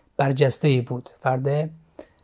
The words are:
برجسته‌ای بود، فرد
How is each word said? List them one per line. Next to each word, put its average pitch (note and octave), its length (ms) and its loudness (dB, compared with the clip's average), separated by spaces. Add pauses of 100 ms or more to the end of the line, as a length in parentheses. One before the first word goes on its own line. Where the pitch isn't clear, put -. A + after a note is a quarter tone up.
(160)
برجسته‌ای C#3 640 2
بود، B2 380 -8
فرد C#3 520 -2 (540)